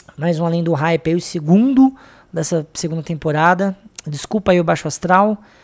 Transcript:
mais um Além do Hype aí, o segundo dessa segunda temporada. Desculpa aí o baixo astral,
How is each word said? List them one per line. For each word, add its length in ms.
mais 240
um 60
Além 180
do 100
Hype 360
aí, 60
o 60
segundo 720
dessa 400
segunda 300
temporada. 720
Desculpa 460
aí 80
o 40
baixo 240
astral, 540